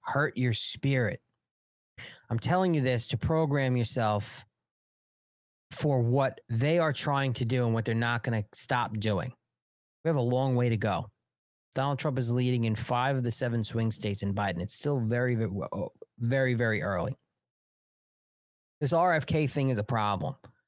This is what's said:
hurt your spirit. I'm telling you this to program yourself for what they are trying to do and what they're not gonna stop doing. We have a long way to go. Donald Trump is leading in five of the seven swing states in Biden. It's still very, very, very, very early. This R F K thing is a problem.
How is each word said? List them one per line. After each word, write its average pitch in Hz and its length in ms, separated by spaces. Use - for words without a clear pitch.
hurt - 360
your 123 160
spirit. 127 680
I'm 117 100
telling 180 340
you 151 80
this 123 260
to - 100
program 143 600
yourself 107 680
for 139 300
what 127 480
they 143 300
are 160 120
trying 135 420
to 120 120
do 123 200
and 113 80
what 113 120
they're 113 100
not 117 280
gonna 113 200
stop 117 460
doing. 104 320
We 160 60
have 156 80
a 127 40
long 127 340
way 123 140
to 113 80
go. 101 320
Donald 135 240
Trump 131 200
is 120 120
leading 123 340
in 110 100
five 127 400
of 127 80
the 120 80
seven 117 320
swing 113 280
states 101 320
in 101 100
Biden. 95 280
It's 98 120
still 143 260
very, 120 360
very, 110 160
very, 127 360
very 113 260
early. 95 340
This 135 100
R 170 220
F 151 120
K 156 220
thing 135 220
is 120 80
a 104 60
problem. 104 520